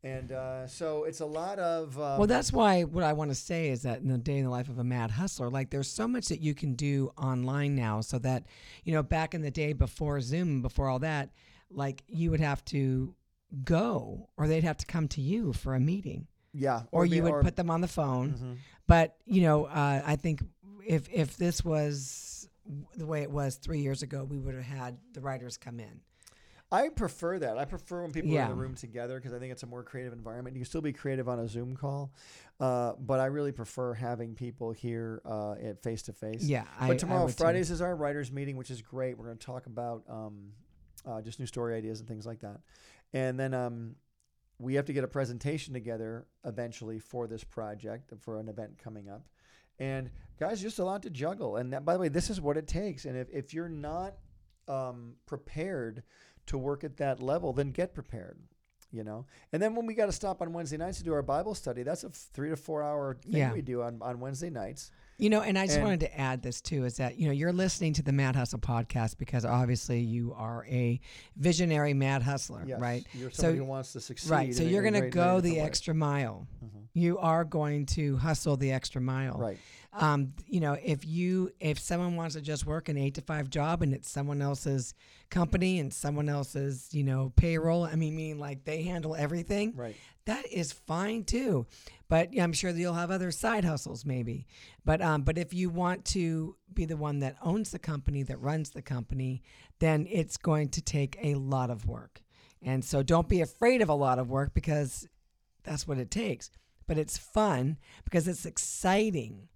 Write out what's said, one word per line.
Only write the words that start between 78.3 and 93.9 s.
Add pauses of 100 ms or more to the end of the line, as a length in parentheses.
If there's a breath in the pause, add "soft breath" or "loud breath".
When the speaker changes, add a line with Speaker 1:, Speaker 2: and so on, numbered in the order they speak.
Speaker 2:
the
extra
mile.
Speaker 1:
Right. (360 loud breath)
Speaker 2:
Um, (120)
you
know, (100)
if
you, (100)
if
someone
wants
to
just
work
an
eight-to-five
job
and
it's
someone
else's (360 loud breath)
company
and
someone
else's,
you
know,
payroll,
I
mean,
meaning,
like,
they
handle
everything,
Speaker 1:
Right. (300 loud breath)
Speaker 2:
that
is
fine
too. (440 loud breath)
But
I'm
sure
that
you'll
have
other
side
hustles